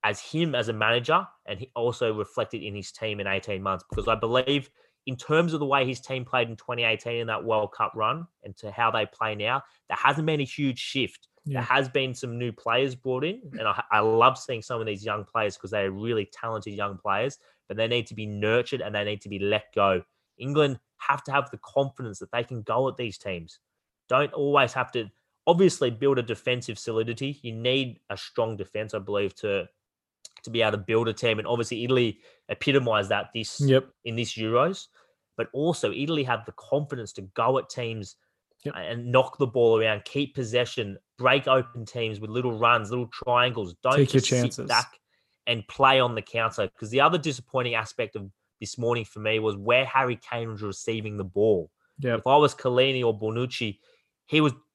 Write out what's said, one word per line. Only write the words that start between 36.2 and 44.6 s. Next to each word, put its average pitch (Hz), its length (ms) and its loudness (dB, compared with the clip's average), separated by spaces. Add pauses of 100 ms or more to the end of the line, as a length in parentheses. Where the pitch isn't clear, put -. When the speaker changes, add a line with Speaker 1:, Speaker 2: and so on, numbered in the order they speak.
Speaker 1:
have 120 220 -2
the - 80 -16
confidence 135 600 -4
to - 80 -14
go 120 380 0
at 123 100 -10
teams 113 460 -8 (480)
Speaker 2:
Yep. 147 140 -6
Speaker 1:
and 117 340 -8
knock 127 260 4
the 143 80 2
ball 113 340 4
around, 110 260 0
keep 139 280 -4
possession, 113 640 -2 (220)
break 131 280 2
open 123 380 2
teams 110 340 -6
with 107 120 -8
little 120 260 -2
runs, 117 320 4
little 123 180 -4
triangles. 120 760 0
Don't 131 120 4
Speaker 2:
Take 143 180 6
your 131 80 8
Speaker 1:
just - 80 0
sit 127 120 4
Speaker 2:
chances. - 260 -2